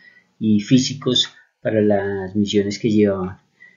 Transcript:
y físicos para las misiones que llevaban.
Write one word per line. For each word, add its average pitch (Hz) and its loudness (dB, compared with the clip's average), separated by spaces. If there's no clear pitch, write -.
y 107 2
físicos 127 0
para 110 0
las 98 -2
misiones 101 0
que 123 -2
llevaban. 98 0